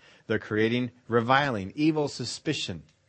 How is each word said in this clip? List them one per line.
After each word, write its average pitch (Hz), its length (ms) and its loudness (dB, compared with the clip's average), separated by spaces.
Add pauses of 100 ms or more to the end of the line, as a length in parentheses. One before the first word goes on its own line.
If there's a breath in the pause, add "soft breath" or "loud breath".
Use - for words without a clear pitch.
(260 soft breath)
They're 110 120 0
creating 113 520 0 (160)
reviling, 120 680 2
evil 151 340 0
suspicion, - 720 -6 (260)